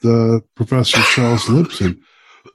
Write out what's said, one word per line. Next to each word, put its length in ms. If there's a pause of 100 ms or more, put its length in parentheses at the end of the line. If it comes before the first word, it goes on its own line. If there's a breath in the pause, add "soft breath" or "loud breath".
uh, 360 (160)
Professor 440 (140)
Charles 300
Lipson. 560 (540 soft breath)